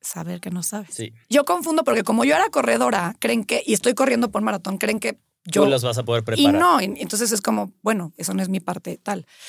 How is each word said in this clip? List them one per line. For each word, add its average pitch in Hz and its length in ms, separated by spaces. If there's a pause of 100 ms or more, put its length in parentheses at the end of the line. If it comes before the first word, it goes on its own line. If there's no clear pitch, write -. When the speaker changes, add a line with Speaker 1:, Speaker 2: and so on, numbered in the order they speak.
Speaker 1:
Saber 175 380
que 175 120
no 180 120
sabes. 202 300
Speaker 2:
Sí. - 200 (160)
Speaker 1:
Yo 285 160
confundo 330 380
porque 226 200
como 226 220
yo 294 100
era 370 140
corredora, 233 720
creen 233 240
que, - 220
y 226 80
estoy 247 220
corriendo 247 360
por 208 100
un 214 40
maratón, 196 320
creen 220 220
que - 180 (300)
yo 185 160
Speaker 2:
Tú 139 60
los 131 140
vas 120 160
a 123 40
poder 117 180
Speaker 1:
Y 107 40
Speaker 2:
preparar. 285 360
Speaker 1:
no, 339 200
y 180 40 (160)
entonces 214 300
es 220 100
como, 208 300 (120)
bueno, 196 340
eso 175 160
no 190 80
es 185 80
mi 190 100
parte 180 380
tal. 196 280 (240)